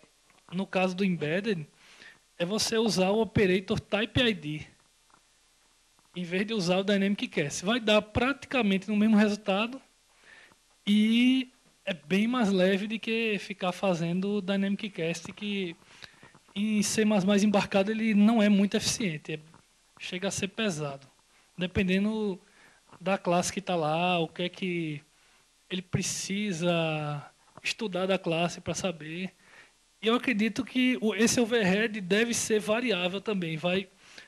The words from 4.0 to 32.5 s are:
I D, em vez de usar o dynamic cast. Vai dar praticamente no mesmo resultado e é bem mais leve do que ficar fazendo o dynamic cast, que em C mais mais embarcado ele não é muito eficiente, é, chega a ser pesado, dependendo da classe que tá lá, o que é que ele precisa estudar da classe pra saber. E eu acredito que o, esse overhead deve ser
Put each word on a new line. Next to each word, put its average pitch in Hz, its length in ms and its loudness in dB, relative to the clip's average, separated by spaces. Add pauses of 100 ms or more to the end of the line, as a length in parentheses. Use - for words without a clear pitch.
I 240 140 2
D, 151 340 -10 (1500)
em 180 100 -8
vez 180 220 -4
de 214 80 -6
usar 180 260 0
o 196 40 0
dynamic 202 460 0
cast. 147 340 -4
Vai 226 160 0
dar 214 220 2
praticamente 220 880 -2
no 208 80 0
mesmo 214 180 4
resultado 208 640 0 (1040)
e 233 640 4 (360)
é 190 80 -6
bem 185 340 0
mais 240 240 2
leve 196 360 2
do 214 120 -6
que 226 400 -2
ficar 185 320 -6
fazendo 180 640 -2
o 208 80 -2
dynamic 196 480 -2
cast, 170 420 -6
que 196 460 -6 (760)
em 208 300 0
C 214 220 0
mais 214 180 4
mais 202 180 4
embarcado 196 480 2
ele 220 240 0
não 208 300 6
é 208 60 6
muito 202 260 4
eficiente, 160 600 -4
é, 156 40 -8 (580)
chega 185 300 -8
a 185 40 -4
ser - 180 -4
pesado, 151 580 -4 (500)
dependendo 196 800 0 (640)
da 190 180 0
classe 175 360 0
que 202 80 -6
tá 185 160 -2
lá, 170 420 0
o 165 80 0
que - 160 -8
é 175 60 -4
que 170 520 -6 (680)
ele 185 120 -6
precisa 170 1400 -2 (380)
estudar 190 440 -4
da 190 120 2
classe 165 400 -2
pra 175 140 -6
saber. 165 600 -6 (680)
E 208 60 -6
eu 220 60 4
acredito 226 500 0
que 254 380 0
o, 208 140 0
esse 226 260 4
overhead 214 580 2
deve 202 320 0
ser 214 280 0